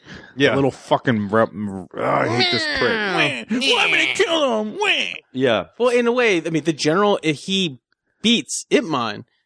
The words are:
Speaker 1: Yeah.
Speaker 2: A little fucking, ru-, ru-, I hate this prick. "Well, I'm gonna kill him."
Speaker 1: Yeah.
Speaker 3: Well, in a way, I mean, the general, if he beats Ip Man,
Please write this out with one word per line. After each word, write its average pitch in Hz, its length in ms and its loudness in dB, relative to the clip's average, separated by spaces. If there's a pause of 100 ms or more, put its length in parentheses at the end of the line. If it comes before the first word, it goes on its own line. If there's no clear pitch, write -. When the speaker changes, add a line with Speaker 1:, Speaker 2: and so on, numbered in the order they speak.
(360)
Speaker 1:
Yeah. 131 180 4
Speaker 2:
A - 20 2
little 139 140 2
fucking, 117 580 0
ru-, 110 240 2
ru-, 95 440 -8
I - 320 0
hate 120 240 0
this - 120 -2 (140)
prick. 240 140 0 (720)
"Well, 453 180 2
I'm - 100 0
gonna 320 240 0
kill 302 500 0
him." 214 140 -10 (540)
Speaker 1:
Yeah. 117 340 2 (120)
Speaker 3:
Well, 240 100 2
in 240 180 2
a 233 60 2
way, 226 320 2
I 160 60 -6
mean, 160 140 0
the 165 80 0
general, 185 520 2
if 151 160 -2
he 190 400 -2 (420)
beats 208 480 0
Ip 277 140 4
Man, 117 400 -4 (220)